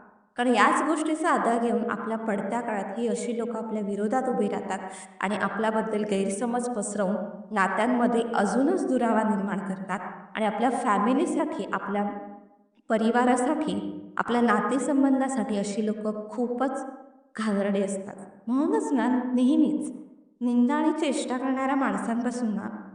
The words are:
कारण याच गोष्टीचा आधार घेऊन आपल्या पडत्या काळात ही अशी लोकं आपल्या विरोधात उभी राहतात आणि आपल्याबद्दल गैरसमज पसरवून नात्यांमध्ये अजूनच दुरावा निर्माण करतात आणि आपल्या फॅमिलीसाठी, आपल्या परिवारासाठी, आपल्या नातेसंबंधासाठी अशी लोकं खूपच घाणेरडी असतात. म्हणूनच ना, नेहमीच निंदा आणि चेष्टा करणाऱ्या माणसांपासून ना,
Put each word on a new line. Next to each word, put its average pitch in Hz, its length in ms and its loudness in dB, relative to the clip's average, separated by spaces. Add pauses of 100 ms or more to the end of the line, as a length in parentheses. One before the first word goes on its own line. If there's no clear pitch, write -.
(380)
कारण 240 120 2
याच 240 320 6
गोष्टीचा 311 480 0
आधार 233 340 2
घेऊन 220 280 0
आपल्या 214 260 -4
पडत्या 220 440 -2
काळात 196 360 -4
ही 233 100 0
अशी 214 300 -2
लोकं 226 300 -4
आपल्या 214 140 -4
विरोधात 208 480 -2
उभी 208 180 2
राहतात 190 320 -4 (420)
आणि 196 160 0
आपल्याबद्दल 214 680 0
गैरसमज 208 680 0
पसरवून 202 460 -2 (360)
नात्यांमध्ये 226 720 2 (140)
अजूनच 269 520 2
दुरावा 226 360 2
निर्माण 202 360 0
करतात 190 400 -4 (360)
आणि 220 100 0
आपल्या 220 240 2
फॅमिलीसाठी, 254 1040 2
आपल्या 202 320 -2 (840)
परिवारासाठी, 247 1120 2 (160)
आपल्या 240 240 0
नातेसंबंधासाठी 262 1160 2
अशी 202 280 -2
लोकं 214 440 -4
खूपच 247 560 -2 (520)
घाणेरडी 202 460 0
असतात. 196 320 -6 (320)
म्हणूनच 320 440 2
ना, 240 160 2
नेहमीच 254 840 2 (500)
निंदा 240 340 4
आणि 311 160 2
चेष्टा 269 460 -2
करणाऱ्या 269 380 0
माणसांपासून 233 800 -2
ना, 208 140 -6 (260)